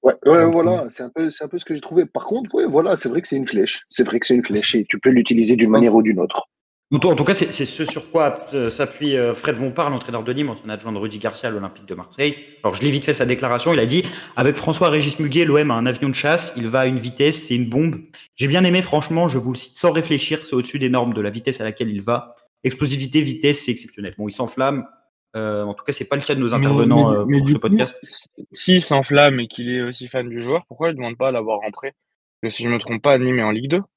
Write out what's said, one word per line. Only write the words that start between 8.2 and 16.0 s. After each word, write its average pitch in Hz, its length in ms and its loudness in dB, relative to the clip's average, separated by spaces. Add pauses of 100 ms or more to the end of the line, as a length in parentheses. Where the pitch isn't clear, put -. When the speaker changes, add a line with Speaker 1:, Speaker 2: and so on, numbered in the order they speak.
Speaker 2:
euh, 127 160 -2
s'appuie, 139 480 -2
euh, 120 160 2
Fred 131 240 -2
Bompard, 135 320 -4
l'entraîneur 123 340 -6
de 117 120 -6
Nîmes, 143 160 -4
ancien 110 180 -14
adjoint 107 240 -10
de 104 60 -6
Rudy 107 200 -8
Garcia 110 300 -6
à 113 40 -6
l'Olympique 98 340 -10
de 92 80 -10
Marseille. 139 420 -4 (260)
Alors, 98 120 -2
je 101 80 -6
lis 143 80 2
vite 139 160 -2
fait 147 80 0
sa 135 100 0
déclaration. 123 480 0
Il 147 80 4
a 113 60 2
dit : « 165 180 0 (320)
Avec 143 200 2
François-Régis 151 600 0
Muguet, 156 280 2
l'O 143 100 4
M 147 140 4
a 120 40 2
un 113 120 0
avion 127 240 -2